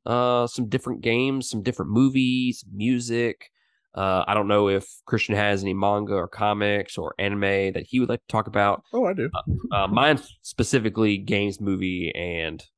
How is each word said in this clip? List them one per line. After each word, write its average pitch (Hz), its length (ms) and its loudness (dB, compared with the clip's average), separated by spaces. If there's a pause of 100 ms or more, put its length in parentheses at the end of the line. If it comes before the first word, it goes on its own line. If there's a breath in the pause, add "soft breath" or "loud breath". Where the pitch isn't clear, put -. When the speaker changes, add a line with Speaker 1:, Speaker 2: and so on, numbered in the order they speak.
Speaker 1:
uh, 123 420 2
some 117 220 -4
different 127 320 -4
games, 127 480 0
some 110 120 -4
different 98 300 -4
movies, 127 720 2 (100)
music. 120 800 -2 (420)
Uh, 95 340 2
I 101 60 2
don't 104 140 2
know 104 220 4
if 98 180 0 (180)
Christian 107 300 0
has 104 260 2
any 98 120 -2
manga 101 420 0
or 87 140 -2
comics 104 680 -2
or 82 220 -6
anime 98 540 0
that 82 140 -6
he 127 120 0
would 120 100 2
like 120 120 -2
to - 100 -14
talk 110 160 0
about. 101 360 0 (100)
Speaker 2:
Oh, 240 120 2
I 185 80 0
do. 143 160 -4 (420)
Speaker 1:
Uh, 101 40 -2
uh, 98 120 0
mine's 135 540 2
specifically 110 760 0
games, 101 420 -2
movie, 92 560 -2
and, 82 480 -6 (140)